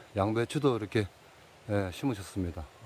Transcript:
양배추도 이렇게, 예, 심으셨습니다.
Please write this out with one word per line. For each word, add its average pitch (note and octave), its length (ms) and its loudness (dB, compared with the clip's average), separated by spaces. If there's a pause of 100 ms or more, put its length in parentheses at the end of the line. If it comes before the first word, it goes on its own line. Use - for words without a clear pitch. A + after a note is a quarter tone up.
(140)
양배추도 A#2 600 2
이렇게, G#2+ 320 0 (600)
예, G2+ 220 0
심으셨습니다. F#2 760 -4 (200)